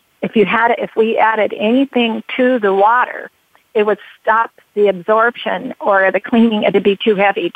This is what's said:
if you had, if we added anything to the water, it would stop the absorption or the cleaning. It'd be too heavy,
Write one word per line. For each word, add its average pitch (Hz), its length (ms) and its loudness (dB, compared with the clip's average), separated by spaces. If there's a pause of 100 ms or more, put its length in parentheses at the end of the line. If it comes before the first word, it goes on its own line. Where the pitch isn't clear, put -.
(240)
if - 120 -4
you 208 100 4
had, 233 340 0
if - 160 -8
we 220 220 0
added 214 380 0
anything 233 680 -2 (140)
to 254 200 2
the 202 160 0
water, 220 560 0 (480)
it 208 80 2
would 208 140 -2 (200)
stop 226 320 -2 (260)
the 208 100 2
absorption 214 920 -2
or 190 320 2
the 185 80 0 (100)
cleaning. 226 340 2
It'd 190 200 2 (100)
be 190 40 -8 (100)
too 214 80 4
heavy, 196 400 0